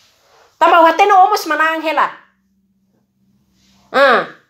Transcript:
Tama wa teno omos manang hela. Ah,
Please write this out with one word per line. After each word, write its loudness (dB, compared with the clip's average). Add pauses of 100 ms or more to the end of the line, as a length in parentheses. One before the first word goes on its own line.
(580)
Tama 2
wa 2
teno 2
omos -6
manang -6
hela. -4 (1800)
Ah, 2 (240)